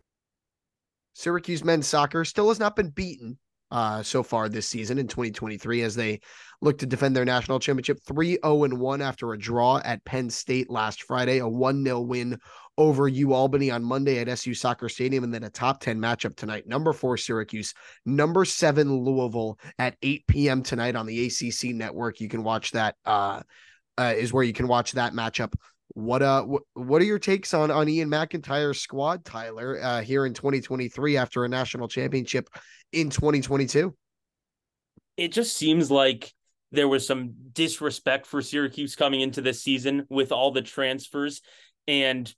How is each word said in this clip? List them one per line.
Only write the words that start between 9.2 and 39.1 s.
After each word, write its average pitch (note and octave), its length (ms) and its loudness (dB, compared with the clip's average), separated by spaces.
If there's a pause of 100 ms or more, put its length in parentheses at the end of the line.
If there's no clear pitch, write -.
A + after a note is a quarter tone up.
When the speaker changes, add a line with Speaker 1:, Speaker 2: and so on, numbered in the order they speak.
Speaker 1:
a G#2+ 60 -8
draw A#2+ 460 4
at A#2 200 -4
Penn B2+ 240 -4
State - 420 -2
last A2 340 -2
Friday, B2+ 340 2
a A#2+ 100 0
one C3 360 2
nil B2 200 0
win B2 320 -4 (400)
over C#3+ 300 6
U C3+ 260 4
Albany C3+ 380 4
on A#2 140 -2
Monday C3+ 340 2
at A#2 100 -2
S B2 200 -4
U A#2+ 60 -4
Soccer A#2+ 340 -2
Stadium, B2+ 340 0
and A#2+ 100 -4
then A2+ 120 -6
a G#2 60 -10
top C3+ 300 -2
ten A2 200 -2
matchup A#2 340 0
tonight. G#2+ 320 -8
Number D3 260 0
four, B2+ 240 0
Syracuse, A2 580 -4 (300)
number D#3 400 4
seven, D3 480 2 (120)
Louisville A#2 520 0 (220)
at B2+ 240 -2
eight C#3+ 240 -2
P C#3+ 220 4
M C3 160 2
tonight A#2+ 320 -2
on A2+ 100 -4
the A#2 200 -2
A - 20 -2
C A#2 240 -4
C B2 200 -4
network. A2 480 -6
You G#2+ 80 -6
can A2+ 140 -6
watch A2 300 -2
that, A2 240 0 (100)
uh, G2+ 360 0 (540)
uh, A#2+ 200 2
is A#2 160 -2
where C3 120 4
you A#2 80 0
can B2 140 -2
watch A#2+ 260 2
that A#2+ 200 -2
matchup. A2+ 420 -4 (340)
What, A#2+ 340 0
uh, C3+ 220 4
wh-, C#3 320 -6
what C3 260 2
are - 20 6
your G#3 160 0
takes F#3+ 340 -2
on, D#3 160 2
on D3+ 180 2
Ian D#3 200 0
McIntyre's D3 720 -2
squad, D#3 440 -4
Tyler, A2+ 560 -8
uh, A#2+ 200 -2
here C3+ 260 0
in A#2+ 80 -4
twenty C#3 260 0
twenty-three C3 560 -2
after B2 280 0
a A#2+ 40 -2
national B2 380 -4
championship C3 640 -4 (420)
in D#3 200 0
twenty D3 300 2
twenty-two? C#3 540 0 (1200)
Speaker 2:
It F3 140 -2
just A3+ 260 -2
seems D#3 360 4
like C3+ 400 4 (400)
there C#3+ 160 4
was C3+ 180 2
some B2+ 280 -4 (180)
disrespect D3 760 -2
for C#3+ 160 -4
Syracuse C#3+ 540 -4
coming C#3 240 2